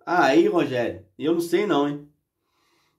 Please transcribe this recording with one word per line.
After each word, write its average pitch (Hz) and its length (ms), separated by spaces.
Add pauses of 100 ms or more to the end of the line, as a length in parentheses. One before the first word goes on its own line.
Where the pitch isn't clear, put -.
aí, 165 420
Rogério, 131 580 (140)
eu 151 140
não 170 80
sei 196 260
não, 147 200
hein? 143 220 (880)